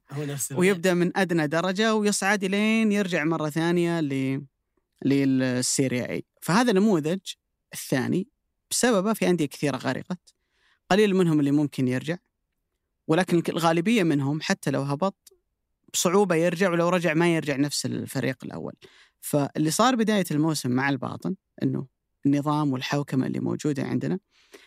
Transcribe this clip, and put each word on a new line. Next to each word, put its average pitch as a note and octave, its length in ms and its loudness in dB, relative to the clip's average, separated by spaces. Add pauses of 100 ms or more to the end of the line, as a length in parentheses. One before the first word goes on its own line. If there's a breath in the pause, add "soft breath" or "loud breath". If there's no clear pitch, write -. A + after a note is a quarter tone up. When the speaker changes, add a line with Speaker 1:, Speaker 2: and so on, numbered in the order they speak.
(100)
Speaker 1:
هو C#3+ 140 -6
نفسه. C#3+ 340 -6
Speaker 2:
ويبدأ F3+ 360 4
من F3 220 0
أدنى F3 300 0
درجة F#3 480 0
ويصعد G#3 500 0
إلين G#3+ 480 2
يرجع F3+ 320 0
مرة D#3+ 260 0
ثانية E3+ 500 0
ل-، C3+ 420 -2 (600)
للسيريا C3 1080 2
أي. E2 140 -6 (160)
فهذا A#3 320 2
نموذج F#3 480 2 (520)
الثاني C#3 560 -2 (420)
بسببه A3 420 2
في F#3 160 0
أندية E3 180 0
كثيرة C3+ 300 -4
غرقت، - 580 -8 (560)
قليل G3 260 4
منهم E3 240 2
اللي C#3+ 100 0
ممكن C#3 380 0
يرجع، C3 280 -6 (880)
ولكن E3 420 2
الغالبية E3+ 540 2
منهم D3 380 0
حتى - 300 -2
لو C3+ 120 -2
هبط C#3+ 500 -6 (600)
بصعوبة F#3 420 2
يرجع، F3 360 2
ولو E3+ 180 2
رجع F3 260 2
ما E3+ 200 4
يرجع D3 220 -2
نفس C#3+ 300 -2
الفريق A#2+ 580 -4
الأول. - 280 -10 (520 loud breath)
فاللي D3+ 460 0
صار A#3+ 240 2
بداية G#3+ 360 0
الموسم D3+ 400 -2
مع C3 180 0
الباطن C#3 460 -6 (280)
إنه C3+ 240 -2 (400)
النظام C#3+ 460 0
والحوكمة C#3 540 -2
اللي - 140 -4
موجودة C3+ 420 -4
عندنا C3+ 360 -2 (480 soft breath)